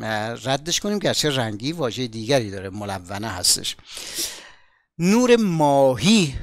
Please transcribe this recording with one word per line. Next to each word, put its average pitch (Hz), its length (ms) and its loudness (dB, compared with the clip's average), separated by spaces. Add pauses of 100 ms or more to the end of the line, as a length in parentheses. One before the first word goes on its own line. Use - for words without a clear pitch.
اه، 110 480 -6
ردش 147 300 -4
کنیم، 208 180 -4
گرچه 147 380 -2
رنگی 117 360 -4
واژه 127 340 -4
دیگری 113 440 -2
داره، 95 200 -10
ملونه 101 580 -8
هستش. 95 480 -2 (1200)
نور 233 380 6
ماهی، 151 1080 4